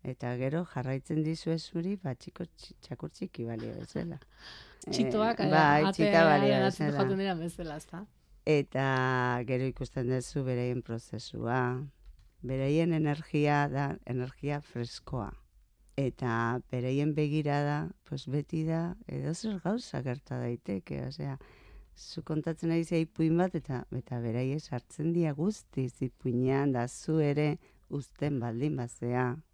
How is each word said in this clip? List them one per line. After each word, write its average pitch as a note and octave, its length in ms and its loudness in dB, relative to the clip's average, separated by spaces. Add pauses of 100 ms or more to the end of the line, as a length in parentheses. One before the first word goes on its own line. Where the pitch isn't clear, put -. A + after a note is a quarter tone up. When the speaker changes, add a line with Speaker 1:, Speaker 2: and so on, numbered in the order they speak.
Speaker 1:
eta B2 340 -6
gero C#3 280 -2
jarraitzen C3+ 580 -2
dizue E3 360 -2
zuri, F3 380 -4
ba, D3 180 -6
txiko - 300 -12
txi-, - 340 -20
txakur D3+ 300 -10
txiki - 340 -8
balio A2+ 320 -6
bezala. - 440 -6 (680)
Speaker 2:
<laughs> G#3 340 2
Txitoak, A3+ 220 2
Speaker 1:
Eh, - 60 4
Speaker 2:
eh, - 40 4
Speaker 1:
bai, D#3 400 6
txita E3 320 6
balio C#3+ 300 8
Speaker 2:
atearen C3+ 140 4
atzetik - 260 0
Speaker 1:
bezala. C#3+ 100 2
Speaker 2:
joaten - 140 2
dira F#3+ 180 0
bezala, E3 420 -6
ezta? F3+ 280 -12 (400)
Speaker 1:
Eta C3 1000 2
gero B2+ 200 0
ikusten B2+ 420 -4
duzu C3 380 0
beraien B2 360 0
prozesua, A#2+ 1000 -4 (580)
beraien C#3 520 2
energia D3 760 2
da, C#3 380 -2
energia C3 560 -4
freskoa. - 720 -6 (640)
Eta A#2 640 0 (100)
beraien C3+ 440 0
begirada, D3 720 0 (140)
pues, - 260 -8
beti D3+ 340 -2
da, E3 320 -2 (120)
edozer E3 520 -4
gauza F#3+ 420 -4
gerta B2+ 380 -6
daiteke, C3+ 680 -6
osea, C#3 300 -8 (580)
zu - 280 -12
kontatzen D#3+ 480 -2
ari E3 140 2
zea E3 140 0
ipuin D#3+ 380 2
bat, F3+ 180 0
eta, C3+ 360 -4
eta B2 300 -6
beraiek B2+ 400 -2
sartzen D3+ 500 -4
dira E3 220 2
guztiz D3 680 -4
ipuinean, C3 680 2
da A#2+ 160 0
zu D#3+ 320 -2
ere D3+ 380 2 (320)
uzten C#3+ 500 -4
baldin A#2+ 380 -2
bazea B2 580 -2 (180)